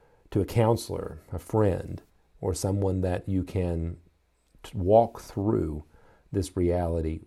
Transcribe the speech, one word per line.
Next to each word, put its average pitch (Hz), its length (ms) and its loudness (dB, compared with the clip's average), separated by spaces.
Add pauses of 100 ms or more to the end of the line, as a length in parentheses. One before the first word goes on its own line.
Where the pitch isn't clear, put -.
(320)
to 101 100 2
a 92 40 2
counselor, 95 760 0 (120)
a 90 60 -6
friend, 92 640 0 (400)
or 95 140 -2
someone 95 460 0
that 90 280 -2
you 95 140 0
can 85 540 -2 (640)
t-, - 120 -18
walk 110 460 4
through 98 600 -2 (480)
this 98 260 -2
reality 85 680 0